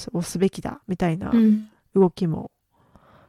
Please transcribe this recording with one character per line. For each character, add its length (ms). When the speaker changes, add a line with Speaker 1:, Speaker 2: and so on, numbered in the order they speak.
Speaker 1:
を 100
す 160
べ 120
き 120
だ 240
み 100
た 140
い 80
な 120
Speaker 2:
う 60
ん。 320
Speaker 1:
動 160
き 180
も、 240